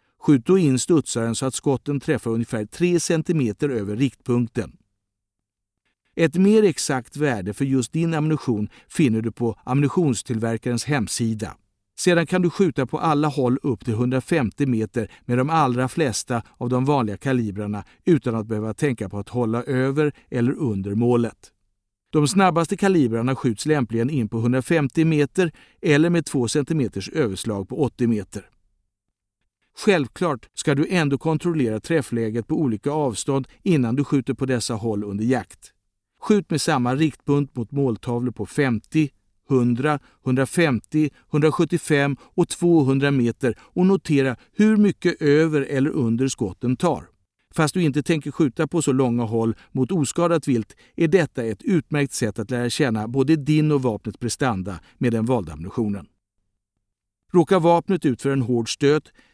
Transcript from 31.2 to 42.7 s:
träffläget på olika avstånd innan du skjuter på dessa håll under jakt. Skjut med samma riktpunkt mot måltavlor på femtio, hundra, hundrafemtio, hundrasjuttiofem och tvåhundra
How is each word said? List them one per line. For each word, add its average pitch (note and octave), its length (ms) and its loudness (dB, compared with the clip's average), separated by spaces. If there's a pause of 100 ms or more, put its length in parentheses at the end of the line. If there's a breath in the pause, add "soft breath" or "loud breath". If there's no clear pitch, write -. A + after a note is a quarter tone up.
träffläget A#2 680 -4
på D#3 80 -4
olika C#3+ 360 -2
avstånd C#3 580 -4 (140 soft breath)
innan C3 340 2
du C#3+ 80 0
skjuter C3+ 300 -2
på C3 120 -6
dessa B2 280 -2
håll G#2 300 -4
under G#2 200 -4
jakt. - 480 -4 (480)
Skjut G#3 300 2
med D#3+ 100 0
samma B2+ 340 0
riktpunkt C#3+ 600 0
mot A#2+ 160 -8
måltavlor B2 600 -2
på G#2 140 -8
femtio, C#3 600 0 (400)
hundra, B2+ 500 2 (260 soft breath)
hundrafemtio, C3+ 880 0 (200 soft breath)
hundrasjuttiofem D3 920 0
och - 260 -2
tvåhundra C#3+ 640 2